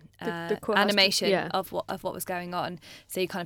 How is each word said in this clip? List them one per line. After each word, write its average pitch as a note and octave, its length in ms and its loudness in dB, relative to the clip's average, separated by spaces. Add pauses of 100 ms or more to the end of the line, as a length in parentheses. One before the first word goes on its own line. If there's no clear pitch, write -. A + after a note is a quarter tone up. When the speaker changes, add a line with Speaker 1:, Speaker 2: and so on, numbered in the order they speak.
(200)
Speaker 1:
The, F3 140 -4
Speaker 2:
Uh, E3+ 160 -6
Speaker 1:
the G#3 80 0
courthouse G3+ 260 2
Speaker 2:
animation G3+ 460 4
Speaker 1:
yeah. E3+ 240 2
Speaker 2:
of F#3 180 -2
what, - 160 -4
of - 160 -8
what F#3+ 100 -4
was - 120 -8
going F3 280 -6
on. E3+ 260 -4 (280)
So - 140 -4
you F#3 60 2
kind F#3 180 -4